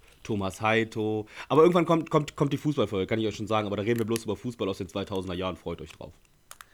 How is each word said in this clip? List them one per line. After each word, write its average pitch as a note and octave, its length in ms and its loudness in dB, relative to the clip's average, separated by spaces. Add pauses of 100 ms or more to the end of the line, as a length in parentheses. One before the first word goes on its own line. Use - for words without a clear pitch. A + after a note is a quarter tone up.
(240)
Thomas G2 380 -2
Heito. A2 680 0 (220)
Aber C#3 120 8
irgendwann F3 240 6
kommt, E3 240 2
kommt, D3+ 260 0
kommt C#3+ 180 0
die C#3 40 0
Fußballfolge, G#2+ 500 0
kann A2+ 120 0
ich A2 80 0
euch G2+ 80 -2
schon G#2+ 120 -8
sagen. G#2+ 200 0
Aber G2+ 80 -2
da G2+ 80 -2
reden A#2 160 2
wir A2 60 -2
bloß A2+ 180 0
über G#2 140 -4
Fußball A#2 320 -4
aus G2 80 -4
den F#2+ 100 -6
zweitausender F#2+ 480 -4
Jahren. F2+ 220 -4
Freut E2+ 240 -8
euch E2 100 -14
drauf. - 220 -16 (600)